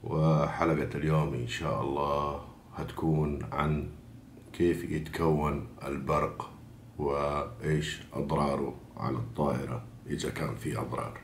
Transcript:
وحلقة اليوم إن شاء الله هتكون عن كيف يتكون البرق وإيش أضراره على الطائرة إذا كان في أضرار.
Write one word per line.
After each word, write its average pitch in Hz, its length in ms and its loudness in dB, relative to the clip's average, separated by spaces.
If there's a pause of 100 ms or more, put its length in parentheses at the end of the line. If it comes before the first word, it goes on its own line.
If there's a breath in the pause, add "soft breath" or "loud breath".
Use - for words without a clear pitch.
وحلقة 78 920 4
اليوم 76 360 4
إن 62 140 -2
شاء 65 340 -2
الله 71 640 0 (300)
هتكون 78 640 2 (120)
عن 76 380 2 (640)
كيف 85 300 4
يتكون 78 840 2 (160)
البرق 69 680 -2 (460)
وإيش 73 1040 0 (120)
أضراره 71 600 0 (220)
على 65 200 0
الطائرة 62 680 -2 (220)
إذا - 220 -2
كان - 260 -4
في - 240 -4
أضرار. - 440 -6